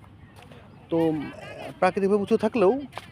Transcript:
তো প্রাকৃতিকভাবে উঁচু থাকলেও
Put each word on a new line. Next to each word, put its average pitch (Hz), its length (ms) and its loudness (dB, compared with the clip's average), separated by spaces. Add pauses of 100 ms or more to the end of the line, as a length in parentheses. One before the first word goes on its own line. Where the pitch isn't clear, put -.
(880)
তো 165 100 -2 (840)
প্রাকৃতিকভাবে 196 420 2
উঁচু 226 140 0
থাকলেও 220 340 4 (400)